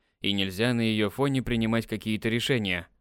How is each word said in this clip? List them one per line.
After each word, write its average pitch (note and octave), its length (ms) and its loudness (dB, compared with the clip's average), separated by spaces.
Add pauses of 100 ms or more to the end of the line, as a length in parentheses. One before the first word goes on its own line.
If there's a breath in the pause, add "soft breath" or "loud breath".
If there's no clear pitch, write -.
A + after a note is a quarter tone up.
(200)
и G2+ 120 0
нельзя G2 420 0
на A#2 60 0
её A2 300 2
фоне C3+ 320 0
принимать A2+ 440 0
какие-то G#2+ 420 -2
решения, G#2+ 600 0 (120)